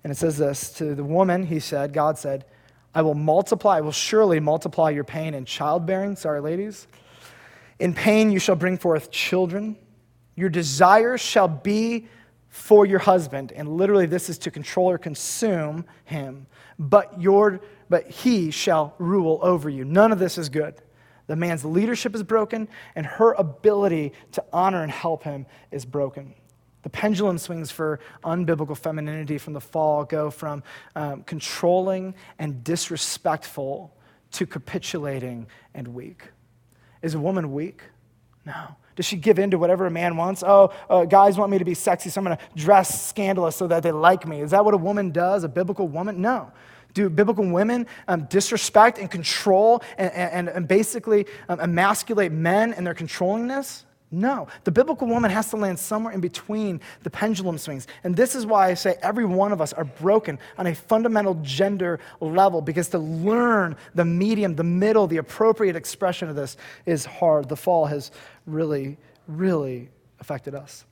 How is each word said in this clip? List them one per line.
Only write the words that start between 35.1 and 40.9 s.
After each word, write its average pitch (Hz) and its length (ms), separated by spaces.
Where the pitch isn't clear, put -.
and 123 160
weak. 123 340
Is 160 120
a 156 60
woman 160 340
weak? 156 280
No. - 300
Does 175 60
she 208 100
give 180 240
in 202 120
to 185 60
whatever 180 280
a 180 40
man 170 280
wants? 180 280
"Oh, 196 280
uh, 180 160